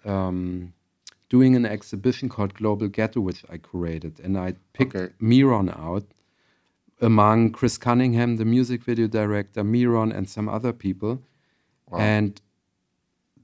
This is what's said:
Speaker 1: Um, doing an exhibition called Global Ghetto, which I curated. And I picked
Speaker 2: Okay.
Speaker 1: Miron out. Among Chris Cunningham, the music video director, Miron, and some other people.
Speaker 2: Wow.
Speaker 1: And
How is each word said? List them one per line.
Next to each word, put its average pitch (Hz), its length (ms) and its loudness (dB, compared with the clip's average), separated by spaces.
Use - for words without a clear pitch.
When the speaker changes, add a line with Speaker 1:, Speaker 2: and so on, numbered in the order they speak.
Speaker 1:
Um, 90 720 -6
doing 127 260 6
an 120 100 2
exhibition 107 640 -4
called 101 240 -4
Global 107 360 -2
Ghetto, 110 320 -4
which 92 280 -6
I 85 80 -14
curated. 82 640 -8
And 95 180 -4
I 92 180 -6
picked 127 220 -2
Speaker 2:
Okay. 92 240 -8
Speaker 1:
Miron 113 500 4
out. 87 340 -8
Among 110 500 6
Chris - 260 -2
Cunningham, 120 600 0
the 110 80 -2
music 120 380 0
video 117 240 0
director, 104 560 -4
Miron, 113 480 0
and 98 180 -6
some 107 200 -8
other 117 240 -4
people. 104 480 -6
Speaker 2:
Wow. 87 100 -6
Speaker 1:
And 104 420 -2